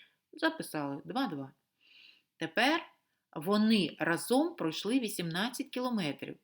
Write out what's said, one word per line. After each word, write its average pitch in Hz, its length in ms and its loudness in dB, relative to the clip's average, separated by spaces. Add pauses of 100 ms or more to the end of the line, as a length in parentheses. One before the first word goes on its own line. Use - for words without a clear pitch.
(320)
Записали: 147 720 -4
два, 226 220 -2
два. 139 260 -8 (840)
Тепер 254 460 2 (540)
вони 208 640 4
разом 240 580 2
пройшли 196 440 0
вісімнадцять 202 680 -4
кілометрів 220 760 -2